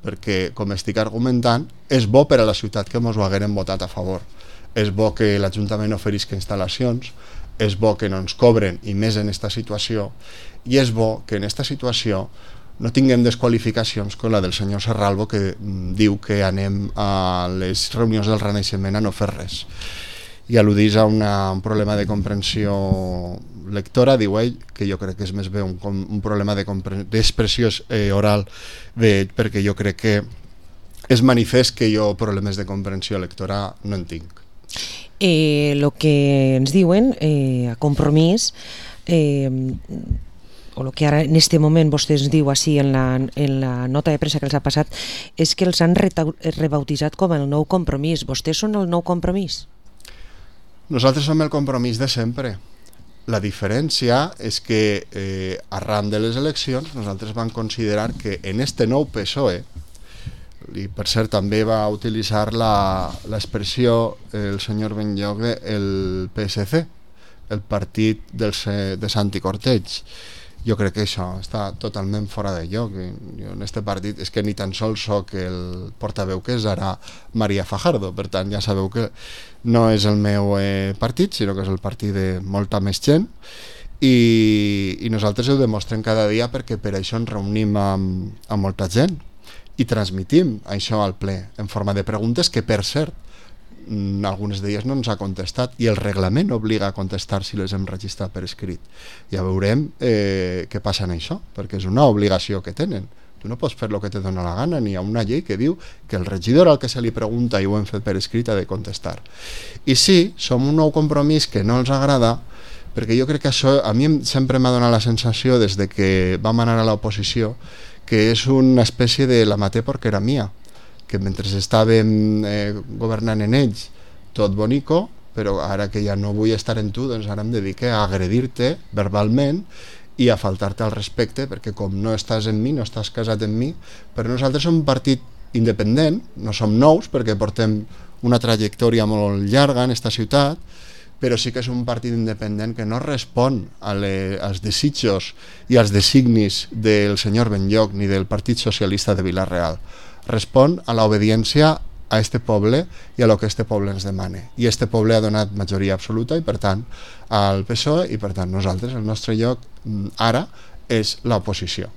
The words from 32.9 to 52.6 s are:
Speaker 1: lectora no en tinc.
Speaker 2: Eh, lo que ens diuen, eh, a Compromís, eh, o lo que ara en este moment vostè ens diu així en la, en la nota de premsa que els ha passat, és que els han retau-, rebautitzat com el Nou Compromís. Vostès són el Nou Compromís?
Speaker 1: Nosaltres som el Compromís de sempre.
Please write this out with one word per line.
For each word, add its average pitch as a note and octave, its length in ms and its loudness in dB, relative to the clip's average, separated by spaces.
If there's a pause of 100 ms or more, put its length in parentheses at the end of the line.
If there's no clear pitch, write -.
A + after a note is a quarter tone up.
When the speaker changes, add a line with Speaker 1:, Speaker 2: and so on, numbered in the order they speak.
Speaker 1:
lectora F#2+ 640 -6
no G2+ 120 -4
en F2+ 100 -6
tinc. E2+ 360 -12 (800)
Speaker 2:
Eh, D3+ 580 4
lo C#3+ 140 2
que C#3 680 4
ens C3+ 160 2
diuen, G3 460 4
eh, C3+ 500 2
a A#2 60 -4
Compromís, D3+ 800 4 (520)
eh, C#3+ 440 2 (1200)
o C3 100 -6
lo C3 80 -6
que D3+ 140 0
ara D3 160 4
en D#3 140 4
este D#3+ 240 6
moment D#3 320 6
vostè D3 240 2
ens C#3 160 2
diu D3+ 180 4
així D3 300 2
en C#3 120 4
la, B2+ 280 2
en C3+ 420 0
la B2+ 260 -2
nota C#3+ 220 2
de D3 80 2
premsa D3+ 220 0
que - 80 -2
els D3 80 0
ha C#3 80 0
passat, D3+ 240 2 (500)
és D#3+ 160 2
que F#3 140 2
els F3 140 2
han F3 140 6
retau-, F3 380 2 (240)
rebautitzat D3+ 580 0
com F3+ 180 2
el C#3+ 160 0
Nou D3+ 200 2
Compromís. D#3 560 0
Vostès C#3 320 -2
són G#3+ 180 -2
el F#3+ 140 0
Nou E3+ 140 0
Compromís? F3+ 640 -2 (1200)
Speaker 1:
Nosaltres C3+ 380 2
som D#3+ 140 2
el D3+ 100 0
Compromís B2+ 480 -2
de C3+ 80 0
sempre. A#2+ 480 -4 (720)